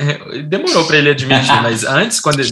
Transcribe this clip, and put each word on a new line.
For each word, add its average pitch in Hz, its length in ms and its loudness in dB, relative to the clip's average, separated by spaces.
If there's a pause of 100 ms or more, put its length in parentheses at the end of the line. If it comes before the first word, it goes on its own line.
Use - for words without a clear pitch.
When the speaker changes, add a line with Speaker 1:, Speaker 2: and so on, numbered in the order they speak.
Speaker 1:
é, 143 420 -6
demorou 190 460 0
pra 151 80 2
ele 147 140 4
admitir, 131 440 2
Speaker 2:
<laughs> 117 80 2
Speaker 1:
mas 113 220 -2
antes, 165 340 0
quando 143 220 0
ele, 120 120 -2